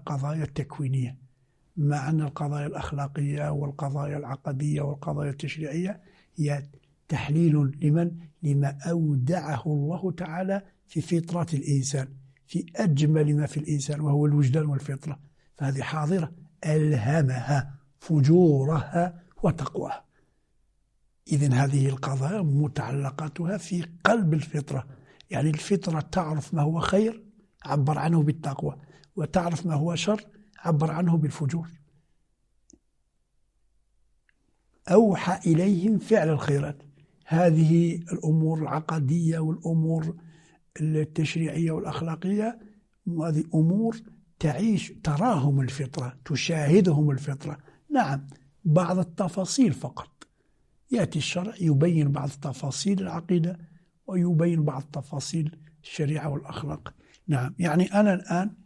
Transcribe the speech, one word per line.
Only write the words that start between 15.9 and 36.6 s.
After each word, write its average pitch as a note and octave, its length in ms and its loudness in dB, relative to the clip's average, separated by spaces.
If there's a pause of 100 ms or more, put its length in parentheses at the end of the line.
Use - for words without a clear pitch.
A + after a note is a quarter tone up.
ألهمها C#3+ 1120 2 (200)
فجورها D#3+ 1200 4 (220)
وتقواها. - 600 -2 (1300)
إذن C#3+ 220 2
هذه C3+ 360 2
القضايا C#3 520 -4
متعلقاتها C#3+ 1160 -2
في F3 280 -6 (180)
قلب G#3 300 4
الفطرة، C#3 540 -4 (420)
يعني D3 200 0
الفطرة D#3+ 500 -2
تعرف D#3 540 -4
ما D#3+ 80 2
هو D#3+ 180 0
خير A3 440 0 (420)
عبر D3 340 0
عنه E3 240 4
بالتقوى، D3 540 -4 (380)
وتعرف E3+ 500 -2
ما E3 80 -2
هو D#3 220 0
شر G#3 260 0 (380)
عبر D#3+ 320 0
عنه E3+ 260 2
بالفجور. D3+ 520 -2 (3250)
"أوحى F3+ 600 4
إليهم F#3+ 460 4
فعل F3 320 2
الخيرات". D3 540 -2 (420)